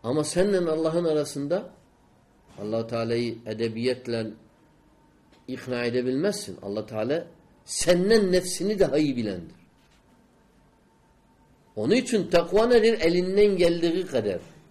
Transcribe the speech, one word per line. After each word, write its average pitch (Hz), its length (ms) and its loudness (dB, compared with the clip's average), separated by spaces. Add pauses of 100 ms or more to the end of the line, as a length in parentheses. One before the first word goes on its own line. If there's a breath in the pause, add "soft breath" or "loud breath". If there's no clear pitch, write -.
Ama 139 200 -2
seninle 180 480 0
Allah'ın 160 340 0
arasında 151 640 -2 (920)
Allah 110 260 -4
Teala'yı 117 580 -2
edebiyetle 117 800 -4 (1200)
ikna 127 360 -6
edebilmezsin. 127 800 -2
Allah 101 240 -6
Teala 120 420 -4 (380)
senden 185 680 2
nefsini 185 480 0
daha 147 180 2
iyi 143 200 2
bilendir. 98 380 -6 (2250)
Onun 120 200 2
için 233 320 0
takva 185 400 4
nedir? 233 340 4
Elinden 185 560 4
geldiği 170 480 2
kadar. 104 340 -2 (320)